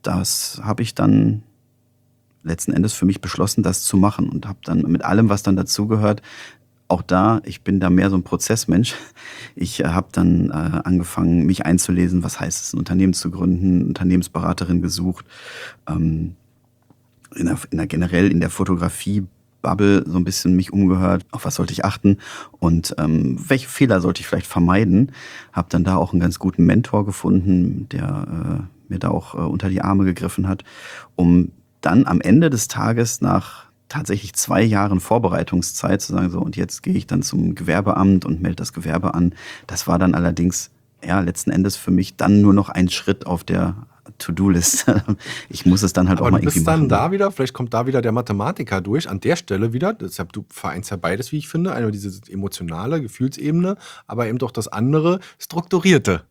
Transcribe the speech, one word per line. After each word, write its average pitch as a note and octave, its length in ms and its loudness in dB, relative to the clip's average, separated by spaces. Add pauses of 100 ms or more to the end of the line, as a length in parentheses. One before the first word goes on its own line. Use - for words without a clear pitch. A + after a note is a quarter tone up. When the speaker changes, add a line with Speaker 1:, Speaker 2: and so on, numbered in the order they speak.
Speaker 1:
das - 640 -4
hab G#2+ 160 -2
ich A2 140 -4
dann G#2+ 480 2 (1000)
letzten E2 300 -6
Endes G#2 220 0
für - 100 -4
mich F#2+ 160 2
beschlossen, F#2+ 420 -2
das F#2 200 0
zu - 160 0
machen F#2+ 320 2
und - 180 -8
hab G2 140 -12
dann - 280 0
mit E2 140 0
allem, G#2 240 4
was G2+ 140 2
dann F#2+ 140 2
dazugehört, G#2 680 0 (640)
auch F2+ 140 0
da, G#2 420 2
ich - 160 -14
bin G2 180 0
da F#2 120 2
mehr F#2+ 180 6
so G2 80 2
ein F#2 60 2
Prozessmensch. G#2+ 720 0 (600)
Ich, - 260 -6
äh, - 80 0
hab F2+ 260 -2
dann, F2 340 4
äh, E2 360 -2
angefangen, F2 600 0
mich F2+ 220 0
einzulesen, F2+ 560 2
was - 180 -6
heißt - 220 -6
es, - 100 -10
ein - 60 -4
Unternehmen F2+ 340 2
zu F2+ 180 -4
gründen, F2+ 560 2
Unternehmensberaterin F2 920 0
gesucht, F2 460 -4 (600)
ähm, E2 500 -2 (1000)
in F2 120 -4
der, D#2+ 120 -2 (120)
in - 60 -4
der, D#2 100 -2
generell F2 440 2
in E2+ 100 2
der F2 100 0
Fotografie-Bubble F#2+ 1600 0
so E2 120 0
ein F2+ 60 2
bisschen F#2 300 0
mich F#2 180 2
umgehört, F#2 580 2
auf - 140 -12
was F#2 100 -4
sollte - 180 -4
ich - 120 -4
achten G2+ 340 2 (400)
und, E2+ 400 0
ähm, D#2 400 0 (100)
welche C3+ 200 0
Fehler A2+ 320 4
sollte F2+ 200 0
ich - 60 -12
vielleicht - 220 -4
vermeiden. F#2+ 640 4 (400)
Hab F2 180 -2
dann F2 140 2
da F#2+ 120 2
auch E2+ 160 0
einen F2+ 80 2
ganz F2 180 0
guten F#2 280 2
Mentor G#2+ 400 2
gefunden, F#2 840 0
der, - 360 -4 (340)
äh, - 320 -14
mir F2+ 60 -4
da F2+ 100 -2
auch, - 260 -4
äh, - 40 -6
unter F#2 320 -2
die F#2 100 -2
Arme G2 240 2
gegriffen F#2 420 -2
hat, F#2+ 180 -4 (520)
um F2 360 4 (280)
dann G2+ 260 4
am - 140 2
Ende D#3+ 300 6
des B2 180 -2
Tages A#2 540 -2
nach - 440 -2 (220)
tatsächlich G#2 460 -6
zwei - 280 0
Jahren G2+ 380 2
Vorbereitungszeit F2+ 1000 0
zu - 120 -8
sagen, F#2 180 0
„So, F2+ 100 -4
und - 160 -4
jetzt - 260 -6
gehe F#3 120 -2
ich - 120 -4
dann - 160 -2
zum F2 320 -2
Gewerbeamt F#2+ 720 2
und E2+ 160 -4
melde F2 160 -2
das - 160 -10
Gewerbe E2+ 420 -4
an.“ F2 200 2 (320)
Das - 200 -8
war E2+ 120 2
dann F#2 160 4
allerdings, E2+ 560 0 (340)
ja, F2+ 160 -2
letzten F2 300 -4
Endes F#2+ 260 0
für - 140 -6
mich F#2 260 0
dann G#2 240 6
nur G2+ 140 8
noch G2+ 140 2
ein F#2 200 0
Schritt - 380 -4
auf F2 180 -4
der F2+ 420 -2 (320)
To-Do-Liste. F2 840 2 (220)
<laughs> - 240 -14
Ich - 160 -2
muss F#2 160 6
es F#2 100 0
dann F#2 160 2
halt F2+ 120 2
Speaker 2:
Aber - 80 2
Speaker 1:
auch - 40 4
mal - 60 4
Speaker 2:
du - 60 0
bist D3 120 0
Speaker 1:
irgendwie D#3+ 100 2
Speaker 2:
dann D#3+ 140 2
Speaker 1:
machen. C#3+ 80 2
Speaker 2:
da A#2 240 2
wieder, G3 200 0
vielleicht C3 200 -4
kommt A#2+ 220 -8
da A#2 120 0
wieder C3 140 0
der A#2 120 0
Mathematiker A2+ 680 -2
durch, G#2+ 300 -2
an G2 100 -6
der D#3+ 160 0
Stelle G#2+ 360 -4
wieder, E3+ 200 -2
deshalb, F#2+ 400 -10
du G#2+ 160 -10
vereinst - 420 -10
ja G2 60 -6
beides, F#2 340 -4
wie D3+ 80 -4
ich D3 100 -10
finde, E3+ 260 -2
einmal A2+ 180 -2
diese G2 260 -8 (120)
emotionale G2 720 -6
Gefühlsebene, D3+ 760 -2 (300)
aber A#2 200 -4
eben A2+ 120 -4
doch B2 140 -4
das - 160 -6
andere, D#3 520 0 (180)
strukturierte. E3 920 2